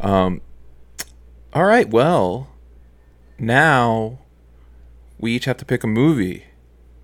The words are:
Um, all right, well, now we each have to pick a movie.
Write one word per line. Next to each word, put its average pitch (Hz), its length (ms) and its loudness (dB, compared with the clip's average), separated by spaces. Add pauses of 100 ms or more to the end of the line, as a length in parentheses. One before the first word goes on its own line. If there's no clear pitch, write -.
Um, 92 400 0 (1120)
all 160 120 0
right, 214 240 4
well, 120 600 0 (920)
now 120 800 0 (1000)
we 117 140 -4
each 120 140 -4
have 127 120 -2
to - 60 -18
pick - 180 -4
a 123 60 -4
movie. 113 560 0 (600)